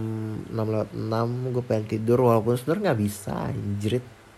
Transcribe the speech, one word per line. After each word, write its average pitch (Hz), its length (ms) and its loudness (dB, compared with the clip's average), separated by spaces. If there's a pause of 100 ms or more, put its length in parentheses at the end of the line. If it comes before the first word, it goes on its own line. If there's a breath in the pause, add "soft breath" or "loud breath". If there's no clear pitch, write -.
(520)
enam 110 200 -2
lewat 107 240 -2
enam, 117 560 -2
gue 123 160 0
pengen 110 200 0
tidur, 113 360 4
walaupun 117 320 6
sebenarnya 160 400 0
nggak 107 80 2
bisa, - 480 -4
anjrit, 107 520 -2 (340)